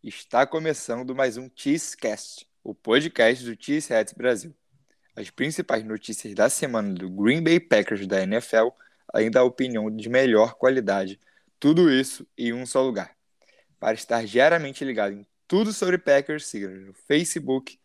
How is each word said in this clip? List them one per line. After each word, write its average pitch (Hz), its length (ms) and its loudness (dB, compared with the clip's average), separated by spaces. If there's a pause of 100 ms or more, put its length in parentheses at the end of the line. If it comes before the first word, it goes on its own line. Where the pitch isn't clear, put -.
Está 117 440 -2
começando 131 680 -6
mais 131 220 -2
um 127 180 -14
Cheesecast, - 920 -6 (140)
o 104 120 -12
podcast 123 720 2
do 117 180 -12
Cheeseheads 143 520 -2
Brasil. 123 420 -4 (580)
As 104 140 -14
principais 131 560 -4
notícias 110 500 -10
da 107 140 4
semana 110 460 -2
do 90 160 -8
Green 110 340 0
Bay 165 160 4
Packers 104 460 0
da 95 160 0
N 98 140 -2
F 117 200 -2
L, 113 160 4 (400)
além 110 180 2
da 127 140 6
opinião 120 500 -2
de 110 140 -10
melhor 117 460 4
qualidade, 101 680 0 (400)
tudo 160 320 6
isso 131 340 -2 (120)
em 117 160 -2
um 127 100 -8
só 131 160 -2
lugar. 113 340 -4 (640)
Para 107 140 -2
estar 113 320 -4
diariamente 139 580 2
ligado 110 300 -2
em 101 140 -16 (200)
tudo 208 240 2
sobre 185 280 0
Packers, 147 480 0
siga-nos 95 400 -10
no 95 80 -20
Facebook 143 920 -2